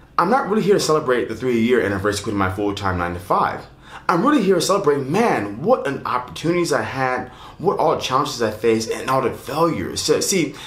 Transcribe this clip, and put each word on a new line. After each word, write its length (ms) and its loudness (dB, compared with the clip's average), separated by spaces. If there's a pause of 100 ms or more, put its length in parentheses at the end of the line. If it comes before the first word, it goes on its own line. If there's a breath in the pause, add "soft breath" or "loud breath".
(180 loud breath)
I'm 120 2
not 200 2
really 120 2
here 140 4
to 40 2
celebrate 480 2
the 80 -6
three-year 460 2
anniversary 420 0
quitting 160 -2
my 100 2
full-time 500 -2
nine-to-five. 680 -2 (420 loud breath)
I'm 160 2
really 160 4
here 140 4
to 60 2
celebrate, 380 2
man, 600 0
what 240 2
an 200 -4
opportunities 680 -2
I 120 2
had, 460 -4 (280 loud breath)
what 200 -2
all 180 2
the 60 -4
challenges 400 -2
I 100 0
faced, 380 0
and 200 -4
all 120 2
the 100 -2
failures. 720 -2
So, 200 2
see, 340 -2 (120)